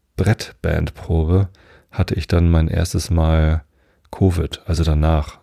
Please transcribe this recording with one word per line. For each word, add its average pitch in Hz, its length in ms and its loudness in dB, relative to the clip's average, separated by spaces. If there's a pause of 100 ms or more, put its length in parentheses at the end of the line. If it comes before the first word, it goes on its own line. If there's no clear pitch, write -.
(160)
Brettbandprobe 82 1300 -2 (420)
hatte - 240 -4
ich - 140 -6
dann 85 220 2
mein 80 180 2
erstes 85 420 -2
Mal 80 540 2 (460)
covid, 87 540 -2
also 82 200 -2
danach. 78 580 0